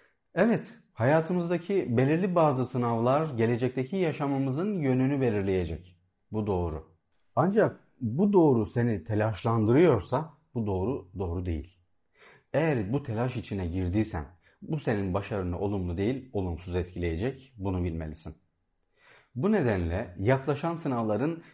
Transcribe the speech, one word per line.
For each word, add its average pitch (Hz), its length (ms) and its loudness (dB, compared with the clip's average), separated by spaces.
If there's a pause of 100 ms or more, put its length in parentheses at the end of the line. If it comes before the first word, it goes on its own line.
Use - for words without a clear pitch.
(360)
Evet, 202 380 2 (200)
hayatımızdaki 170 1040 0
belirli 165 380 2
bazı 143 300 2
sınavlar 120 720 0
gelecekteki 123 580 0
yaşamımızın 147 840 -2
yönünü 131 420 2
belirleyecek. 95 800 -2 (320)
Bu 107 160 -2
doğru. 87 480 -4 (400)
Ancak 180 440 2 (220)
bu 156 320 0
doğru 143 320 6
seni 117 380 -2
telaşlandırıyorsa 113 1300 2 (200)
bu 113 140 -4
doğru, 101 520 -4
doğru 92 260 -4
değil. 80 320 -6 (760)
Eğer 127 400 0
bu 139 100 -2
telaş 120 340 -2
içine 95 300 -4
girdiysen 90 580 0 (360)
bu 156 180 -4
senin 101 340 -2
başarını 92 460 -2
olumlu 92 380 -2
değil, 127 360 -2
olumsuz 90 420 -4
etkileyecek. 87 800 -4
Bunu 95 260 -2
bilmelisin. 80 520 -6 (1000)
Bu 156 160 0
nedenle 104 680 0
yaklaşan 135 560 0
sınavların 127 680 -2 (100)